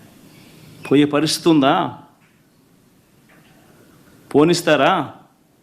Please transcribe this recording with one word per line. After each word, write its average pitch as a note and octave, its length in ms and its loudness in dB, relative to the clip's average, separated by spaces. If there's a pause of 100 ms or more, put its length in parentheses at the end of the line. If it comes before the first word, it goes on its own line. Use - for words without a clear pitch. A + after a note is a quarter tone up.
(880)
పోయే C#3+ 260 2
పరిస్థితి D3+ 400 -4
ఉందా? D3 220 2 (2500)
పోనిస్తారా? D#3 600 2 (680)